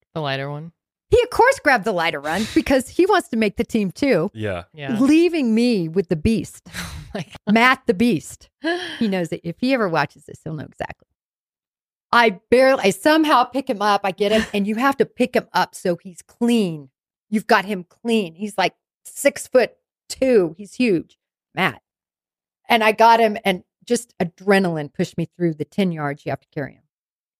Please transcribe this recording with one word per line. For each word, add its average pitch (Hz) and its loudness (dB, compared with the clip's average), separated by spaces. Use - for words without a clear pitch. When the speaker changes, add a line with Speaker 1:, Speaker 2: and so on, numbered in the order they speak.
Speaker 1:
The 165 -8
lighter 139 -6
one. 151 -12
Speaker 2:
He, 466 4
of 480 -2
course, 523 2
grabbed 247 2
the 226 -2
lighter 165 -2
one 165 -4
Speaker 1:
<laughs> - -4
Speaker 2:
because 277 0
he - 0
wants 381 0
to 240 -6
make 220 0
the 233 -2
team 208 -2
too, 175 0
Speaker 3:
Yeah. 98 -6
Speaker 1:
Yeah. 160 -4
Speaker 2:
leaving 302 2
me 226 0
with 175 -4
the 180 -2
beast, - -4
Speaker 1:
<laughs> - -16
Oh - -12
my 196 -8
God. - -2
Speaker 2:
Matt 247 4
the 226 2
Beast. 180 -2
Speaker 1:
<laughs> 339 -6
Speaker 2:
He 233 0
knows 185 -4
it. 170 -8
If 170 -10
he 254 -2
ever 226 0
watches 151 -4
this, - -20
he'll 160 -10
know 151 -10
exactly. - -14
I 226 2
barely, 262 4
I 294 4
somehow 302 2
pick 262 -8
him 202 -6
up. 208 0
I 196 -2
get 202 -2
him, 220 2
and 202 -2
you 214 -2
have 269 0
to 208 2
pick - -4
him - -2
up 175 -2
so 180 -4
he's 180 -18
clean. 190 -2
You've 214 -4
got 208 2
him 190 -8
clean. 220 -2
He's, 202 -12
like, 180 0
six-foot-two. - -2
He's 202 -20
huge, 220 -2
Matt. 156 -4
And 226 2
I 220 4
got 226 6
him, 214 2
and 185 -2
just - -4
adrenaline 180 0
pushed - -6
me 165 -4
through 170 0
the 151 -8
ten 190 -2
yards 147 -8
you 147 -6
have 135 -6
to - -20
carry 131 -10
him. - -20